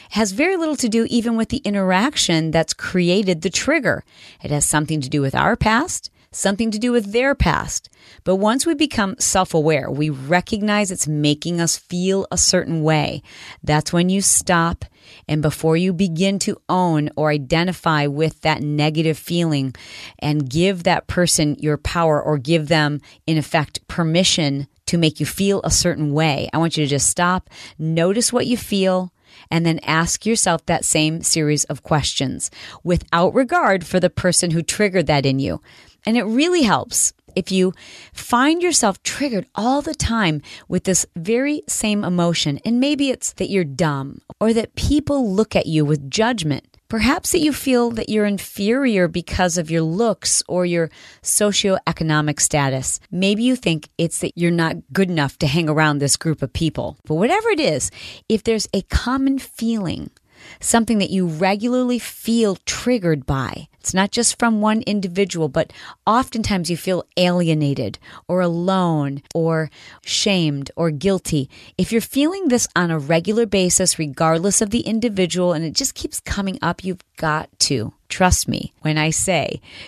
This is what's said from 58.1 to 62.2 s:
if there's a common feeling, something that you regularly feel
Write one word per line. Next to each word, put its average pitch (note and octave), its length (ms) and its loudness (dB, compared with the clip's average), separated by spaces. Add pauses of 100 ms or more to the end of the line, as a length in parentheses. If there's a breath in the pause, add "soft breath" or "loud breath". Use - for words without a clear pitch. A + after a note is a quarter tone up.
if A3 160 2
there's A3 300 0
a G3 100 0
common C4+ 540 0
feeling, A3+ 720 -4 (520 loud breath)
something A3+ 380 2
that F#3 100 0
you F#3 180 2
regularly A3 720 0
feel A3 560 0 (100)